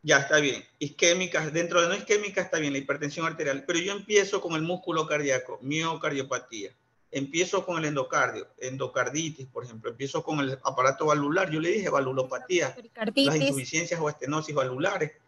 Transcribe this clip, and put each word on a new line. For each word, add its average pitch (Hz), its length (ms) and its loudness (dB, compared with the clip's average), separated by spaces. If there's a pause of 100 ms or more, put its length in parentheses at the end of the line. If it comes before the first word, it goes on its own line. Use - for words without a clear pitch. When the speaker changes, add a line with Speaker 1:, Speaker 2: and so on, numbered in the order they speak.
Speaker 1:
Ya, 147 160 6
está 151 180 4
bien. 135 260 2 (160)
Isquémicas, 165 720 2
dentro 170 300 2
de 170 80 2
no 196 60 0
isquémicas 202 500 0
está 165 140 -2
bien, 147 140 0
la 139 60 -2
hipertensión 147 460 -4
arterial, 147 400 -2
pero 165 140 0
yo 196 140 -2
empiezo 202 480 2
con 170 120 -4
el 156 80 0
músculo 165 460 -2
cardíaco, 143 540 0
miocardiopatía. 139 1080 -4 (380)
Empiezo 170 560 -2
con 170 120 -2
el 160 80 -2
endocardio, 135 720 0
endocarditis, 135 920 -4
por 120 160 -10
ejemplo. 117 260 -10
Empiezo 135 340 -6
con 151 180 -2
el 131 220 -2
aparato 131 420 2
valvular, 151 440 2
yo 156 120 0
le 170 80 0
dije 190 200 0
valvulopatía, 135 760 0
las - 100 -6
Speaker 2:
Pericarditis. 226 600 0
Speaker 1:
insuficiencias 160 640 0
o 151 80 2
estenosis 147 440 -4
valvulares. 147 600 0 (140)